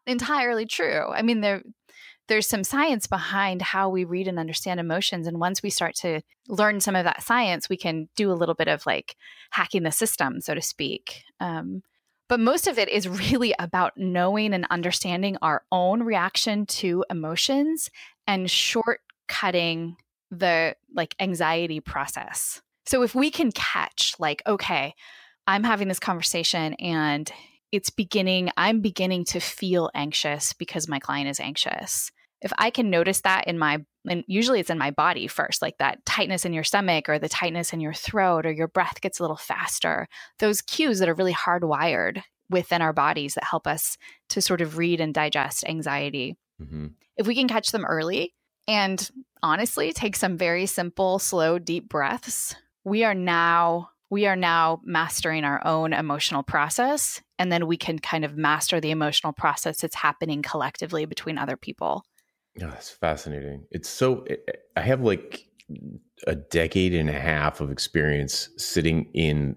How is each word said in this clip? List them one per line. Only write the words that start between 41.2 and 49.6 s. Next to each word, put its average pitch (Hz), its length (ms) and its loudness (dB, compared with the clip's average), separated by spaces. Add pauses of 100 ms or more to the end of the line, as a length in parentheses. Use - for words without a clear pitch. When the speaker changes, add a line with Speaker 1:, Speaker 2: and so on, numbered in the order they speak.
Speaker 1:
hardwired 160 880 0 (260)
within 175 320 2
our 160 120 2
bodies 147 420 2
that - 80 -4
help - 240 -2
us - 300 -2 (320)
to 196 120 0
sort 175 200 2
of 156 160 -2
read 170 220 2
and 156 140 0
digest 147 540 0
anxiety. 143 680 -4 (260)
Speaker 2:
Mm-hmm. 76 260 -8 (280)
Speaker 1:
If 202 120 0
we 233 80 0
can 262 120 2
catch 220 240 0
them 214 140 -2
early 170 480 -2 (340)
and 196 400 0 (360)
honestly 202 500 0